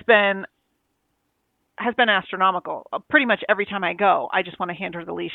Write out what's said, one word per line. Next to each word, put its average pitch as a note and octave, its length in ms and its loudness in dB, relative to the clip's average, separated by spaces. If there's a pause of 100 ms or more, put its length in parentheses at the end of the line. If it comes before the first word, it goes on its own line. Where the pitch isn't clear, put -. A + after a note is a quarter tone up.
been, G3+ 400 4 (1300)
has A#3 160 -2
been A#3+ 140 2
astronomical. F#3 840 0
Uh, - 80 -6 (100)
pretty D4 160 4
much G#3+ 140 0 (100)
every G3+ 160 2
time G3 180 -6
I F3 100 0
go, F3 380 2
I F#3+ 100 0
just F3+ 160 -12
wanna F3 160 -6
hand F3+ 200 -8
her E3+ 100 -10
the E3+ 80 -10
leash E3+ 220 -8